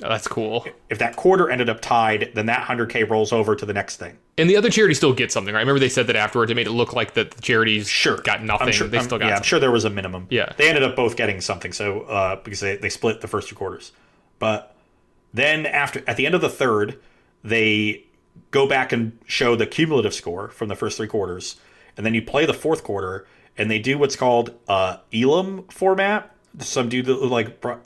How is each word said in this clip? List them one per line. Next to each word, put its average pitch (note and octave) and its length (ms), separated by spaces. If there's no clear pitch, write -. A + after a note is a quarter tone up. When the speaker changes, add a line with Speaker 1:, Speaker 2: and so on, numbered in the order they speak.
Speaker 1:
Oh, - 60
that's A2 180
cool. A2+ 380
Speaker 2:
If A2 100
that A#2+ 160
quarter F3+ 340
ended B2 200
up A2+ 120
tied, A2 540
then G#2+ 120
that B2 160
hundred A#2+ 260
K A#2 140
rolls G#2+ 280
over G#2+ 240
to G#2+ 100
the G#2 80
next - 240
thing. F2 200
Speaker 1:
And E3 120
the G3+ 80
other G#3+ 120
charity F#3+ 260
still C#3 180
gets A2+ 200
something, G2+ 200
right? G#2+ 80
Remember C#3 180
they C3 100
said A#2+ 180
that A#2 80
afterward, A2 340
they A#2 40
made A#2 140
it G#2+ 40
look A#2 220
like A#2 200
that G#2+ 180
the - 100
charities A2 460
Speaker 2:
Sure. A2 300
Speaker 1:
got G#2+ 260
nothing. A2 240
Speaker 2:
I'm A2 60
sure, G#2 140
Speaker 1:
They A#2 100
Speaker 2:
I'm, B2 60
Speaker 1:
still B2 140
got G2+ 80
Speaker 2:
yeah, G2+ 60
I'm G2+ 60
Speaker 1:
something. G#2 100
Speaker 2:
sure E3+ 120
there C3 120
was A2 140
a G#2+ 40
minimum. F#2 400
Speaker 1:
Yeah. A2+ 280
Speaker 2:
They D3 100
ended D3+ 160
up B2 120
both A#2+ 200
getting G#2 260
something, F#2 300
so, G#2 300
uh, G2 420
because G2+ 160
they, G2 160
they G2+ 140
split - 320
the G#2+ 60
first G2+ 200
two G#2 80
quarters. F#2 360
But G#2+ 360
then D3+ 320
after, C#3+ 400
at A#2 120
the C3 80
end E3+ 100
of E3+ 60
the D3 80
third, A2 500
they G#2+ 600
go C#3 160
back C3 240
and A#2 340
show A#2+ 300
the A2 120
cumulative C#3+ 460
score F#2+ 360
from - 180
the G2 80
first G#2+ 220
three A2 100
quarters, F#2 480
and G#2 80
then A2+ 80
you A2+ 80
play C#3+ 240
the C#3 80
fourth D#3 300
quarter, F#2+ 440
and G#2+ 120
they A2 80
do C3 200
what's C#3 180
called, A#2+ 400
uh, F#2+ 300
Elam F#3 540
format. G3 640
Some B2+ 320
dude B2 160
that, B2+ 160
like, A#2 400
br-, B2 120